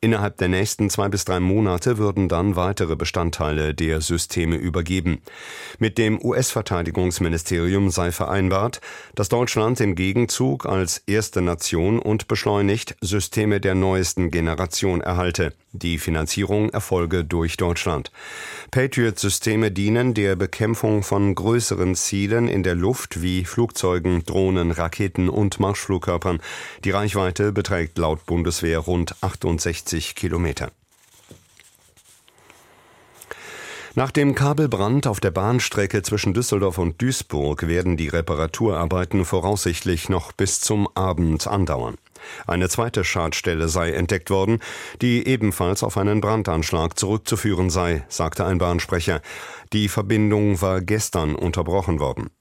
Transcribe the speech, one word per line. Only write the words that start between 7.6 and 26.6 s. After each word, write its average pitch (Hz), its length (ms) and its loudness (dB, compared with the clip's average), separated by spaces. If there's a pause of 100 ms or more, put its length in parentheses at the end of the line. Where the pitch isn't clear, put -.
sei 90 200 0
vereinbart, 95 680 0 (340)
dass 104 140 -2
Deutschland 120 520 2
im 101 140 2
Gegenzug 117 720 0
als 95 400 -2
erste 104 340 0
Nation 87 600 0
und 107 260 -2
beschleunigt 101 760 0
Systeme 101 600 0
der 95 160 2
neuesten 95 560 2
Generation 82 240 0 (460)
erhalte. 90 500 0 (200)
Die 85 260 -2
Finanzierung 95 720 0
erfolge 87 560 0
durch 82 320 -2
Deutschland. 87 520 -2 (600)
Patriot-Systeme 110 1000 0
dienen 110 440 2
der 98 200 2
Bekämpfung 107 680 0
von 101 320 2
größeren 92 600 0
Zielen 101 540 0
in 95 140 0
der 90 120 2
Luft 90 460 -2
wie 90 240 0
Flugzeugen, 90 800 0
Drohnen, 92 460 2
Raketen 85 580 0
und 101 320 0
Marschflugkörpern. 92 800 0 (440)